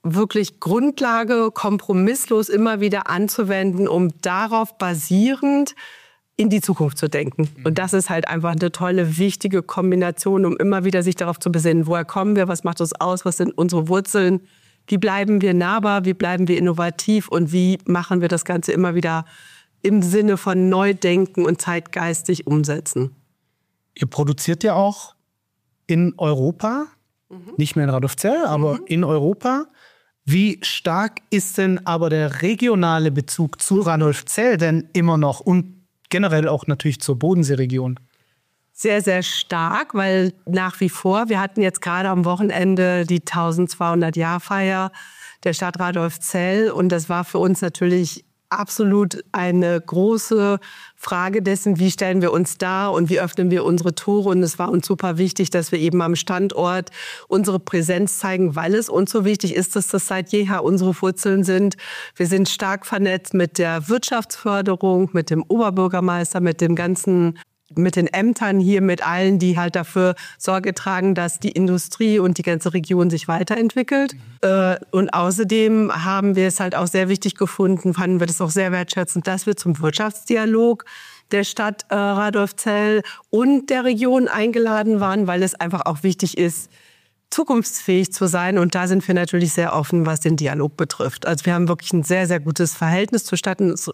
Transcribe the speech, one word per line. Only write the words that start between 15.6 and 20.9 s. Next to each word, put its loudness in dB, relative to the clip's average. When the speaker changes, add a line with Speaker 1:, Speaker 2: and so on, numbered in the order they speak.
Speaker 1:
wie 0
bleiben 0
wir 2
innovativ 0
und 0
wie 2
machen 0
wir 2
das -2
Ganze -2
immer 2
wieder -2
im 4
Sinne 2
von 2
Neudenken 2